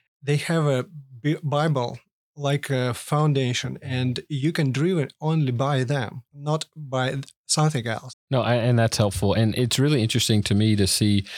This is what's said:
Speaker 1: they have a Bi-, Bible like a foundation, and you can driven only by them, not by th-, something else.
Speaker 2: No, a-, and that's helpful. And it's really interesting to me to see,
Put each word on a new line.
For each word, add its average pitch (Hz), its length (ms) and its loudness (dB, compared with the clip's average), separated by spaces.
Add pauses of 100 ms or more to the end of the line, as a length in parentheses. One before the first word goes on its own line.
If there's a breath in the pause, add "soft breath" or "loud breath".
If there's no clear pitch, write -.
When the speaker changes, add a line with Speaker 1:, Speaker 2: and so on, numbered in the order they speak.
(240 soft breath)
Speaker 1:
they 147 140 0
have 165 280 -2
a 131 200 0 (380)
Bi-, 151 200 0
Bible 135 560 -2 (380)
like 143 320 -2
a 123 240 0
foundation, 135 880 0
and 127 480 -4
you 147 240 -2
can 143 180 0
driven 151 380 0 (100)
only 151 320 0
by 135 320 0
them, 123 400 -4 (100)
not 151 320 -4 (100)
by 131 360 -4
th-, 135 140 -6 (200)
something 156 400 0
else. 117 280 -6 (180)
Speaker 2:
No, 127 100 2
a-, 113 280 2
and 117 100 6
that's 113 180 2
helpful. 101 360 2
And 110 220 2
it's 120 220 0
really 143 240 2
interesting 107 420 2
to 101 120 0
me 107 220 4
to 98 100 4
see, 101 380 2 (120)